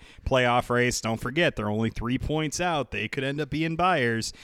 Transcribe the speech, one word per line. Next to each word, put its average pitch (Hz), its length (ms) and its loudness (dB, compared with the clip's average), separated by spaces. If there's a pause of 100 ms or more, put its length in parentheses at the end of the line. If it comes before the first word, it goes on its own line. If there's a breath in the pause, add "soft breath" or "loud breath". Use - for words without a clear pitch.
(260 loud breath)
playoff 123 440 2
race. 123 320 2
Don't 113 180 -2
forget, 143 360 0
they're 104 140 -2
only 110 200 0
three 120 280 -2
points 156 440 -4
out. 160 300 -2
They 104 180 -2
could 135 140 -4
end 143 180 -4
up 143 80 -4
being 160 260 -2
buyers, 135 560 2 (120 loud breath)